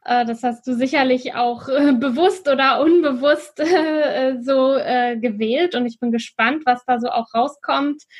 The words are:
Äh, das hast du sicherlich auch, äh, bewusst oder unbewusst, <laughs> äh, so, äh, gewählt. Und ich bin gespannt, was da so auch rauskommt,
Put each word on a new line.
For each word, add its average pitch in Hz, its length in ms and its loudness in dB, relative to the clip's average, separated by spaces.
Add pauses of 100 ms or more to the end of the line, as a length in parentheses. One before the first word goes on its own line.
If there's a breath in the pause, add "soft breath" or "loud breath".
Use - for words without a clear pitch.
Äh, 240 200 0
das 233 180 -6
hast 240 240 -4
du 254 80 -4
sicherlich 262 600 0
auch, 240 340 -4
äh, 285 240 2
bewusst 285 560 0
oder 269 320 2
unbewusst, 294 800 2
<laughs> - 0 -
äh, 302 800 0
so, 262 340 2
äh, 247 440 0
gewählt. 226 560 -2
Und 247 120 0
ich 233 140 -8
bin 240 100 -2
gespannt, 233 540 -2
was 247 220 0
da 247 120 0
so 240 100 -4
auch - 260 -4
rauskommt, 285 680 -2 (180 loud breath)